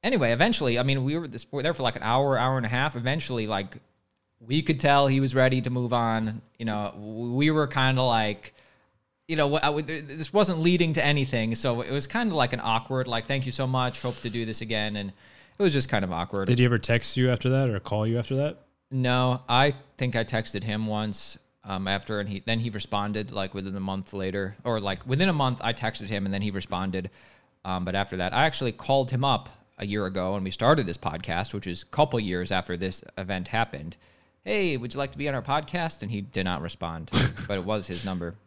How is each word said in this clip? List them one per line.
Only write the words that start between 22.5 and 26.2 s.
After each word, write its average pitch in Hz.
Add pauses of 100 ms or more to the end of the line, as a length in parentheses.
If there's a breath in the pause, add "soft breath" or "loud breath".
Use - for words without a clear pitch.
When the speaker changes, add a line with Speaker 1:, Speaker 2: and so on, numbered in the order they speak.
Speaker 1:
he 117
responded, 104
like, 98
within 98
a 98
month 95
later, 95
or, 113
like, 98
within 156
a 175
month 131
I 117
texted 110
him 101